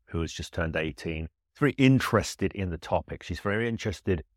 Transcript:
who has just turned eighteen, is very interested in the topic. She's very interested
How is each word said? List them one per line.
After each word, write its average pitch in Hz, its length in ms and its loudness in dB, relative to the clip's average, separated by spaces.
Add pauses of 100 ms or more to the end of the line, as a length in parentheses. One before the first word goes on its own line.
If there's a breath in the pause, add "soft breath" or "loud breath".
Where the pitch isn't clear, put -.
who 85 140 -4
has 80 120 -4
just - 200 -10
turned 80 240 -2
eighteen, 80 480 -4
is - 340 -18
very 143 200 2
interested 123 760 4
in 95 180 -4
the 82 80 -6
topic. - 460 -4
She's 87 160 -8
very 110 280 -2
interested 101 540 -2 (140)